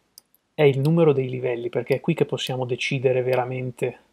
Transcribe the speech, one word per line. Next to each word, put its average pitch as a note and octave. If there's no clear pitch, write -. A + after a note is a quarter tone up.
è D#3
il C3+
numero D#3+
dei C3
livelli, B2
perché B2+
è B2
qui E3
che D3
possiamo B2+
decidere B2+
veramente B2+